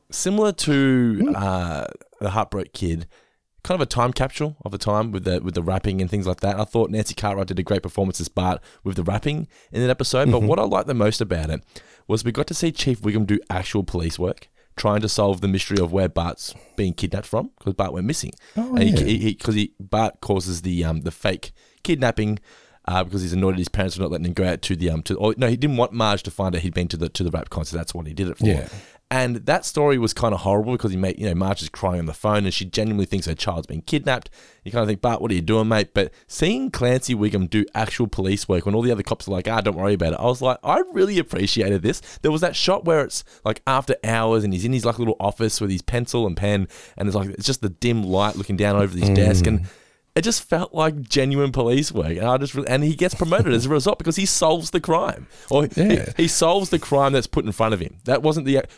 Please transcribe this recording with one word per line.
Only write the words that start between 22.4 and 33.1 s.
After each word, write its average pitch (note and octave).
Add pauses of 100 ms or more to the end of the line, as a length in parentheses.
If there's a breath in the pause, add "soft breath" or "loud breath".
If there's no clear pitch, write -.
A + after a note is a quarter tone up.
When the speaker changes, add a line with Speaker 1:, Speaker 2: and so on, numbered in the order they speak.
Speaker 1:
uh, F#2
because F#2
he's F2
annoyed F#2+
at F#2
his F2
parents F#2+
for F#2
not E2
letting E2
him F2
go F#2
out F2+
to -
the, E2+
um, D#2+
to, -
or, G#2+
no, B2
he A#2+
didn't C3+
want A#2
Marge G#2+
to G2
find F#2+
out E2
he'd F2
been F2
to F2
the, E2
to -
the E2+
rap D#2+
concert. E2
That's E2
what E2
he D2+
did F#2
it -
for. A2+
Speaker 2:
Yeah. D#2 (440 loud breath)
Speaker 1:
And B2 (100)
that F3
story D3
was A2+
kinda A2
horrible G2+
because A#2
he F#2
made, F#2+
you G#2+
know, F2+
Marge F#2+
is D2+
crying F2+
on E2
the D#2
phone G#2
and F#2+
she F#2+
genuinely G#2
thinks G2